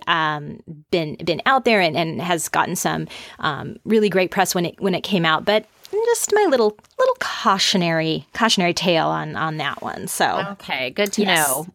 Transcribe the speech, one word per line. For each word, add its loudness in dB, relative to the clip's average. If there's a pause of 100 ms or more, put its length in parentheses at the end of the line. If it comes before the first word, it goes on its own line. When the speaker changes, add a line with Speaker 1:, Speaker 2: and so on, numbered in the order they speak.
Speaker 1:
um, -2 (300)
been, -2
been -4
out 4
there 4
and, 2
and -2
has -2
gotten -2
some, -4 (320)
um, -6
really 4
great 2
press 2
when 0
it, -6
when 0
it -2
came 0
out. 2
But 2 (400)
just 0
my 4
little, 2 (220)
little 2
cautionary, 0
cautionary 2
tale 2
on, -4
on -4
that -6
one. -8
So 0
Speaker 2:
Okay, -6
good -2
to 0
Speaker 1:
Yes. 4
Speaker 2:
know. -2